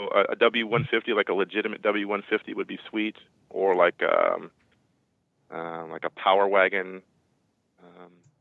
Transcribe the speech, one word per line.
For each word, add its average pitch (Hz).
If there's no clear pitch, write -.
a, 101
a 110
W 117
one 117
fifty, 113
like 101
a 95
legitimate 101
W 104
one 101
fifty 107
would 101
be 98
sweet, 107
or 95
like, 87
um, 85
uh, 82
like 80
a 82
Power 98
Wagon, 95
um, 87